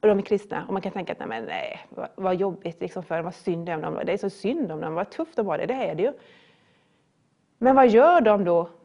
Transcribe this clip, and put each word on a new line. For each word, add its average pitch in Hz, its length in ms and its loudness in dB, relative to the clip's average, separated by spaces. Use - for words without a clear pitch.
och 214 60 4
de 202 100 6
är 202 40 0
kristna, 196 460 -4
och 190 60 -6
man 190 80 -4
kan 190 100 -6
tänka 180 220 -8
att, - 60 -10
"Nej, 78 80 -8
men 220 160 -8
nej, - 360 -8
vad, - 260 -12
vad 185 200 -2
jobbigt 185 460 -6
liksom 185 220 -10
för 160 120 -8
dem, 165 100 -4
vad 180 100 -10
synd 170 340 -6
om 156 120 -6
dem." 160 240 -6
Det 175 80 -2
är 202 40 -2
så 196 120 -4
synd 226 420 -4
om 156 100 -8
dem, 160 120 -8
vad 170 160 -4
tufft - 260 -8
de 214 120 -2
har 156 100 -2
det, - 80 -4
det 233 80 -4
är 208 220 -4
det 170 80 -2
ju. 277 100 -2
Men 262 180 4
vad 262 120 8
gör 285 340 8
de 208 220 4
då? 170 260 2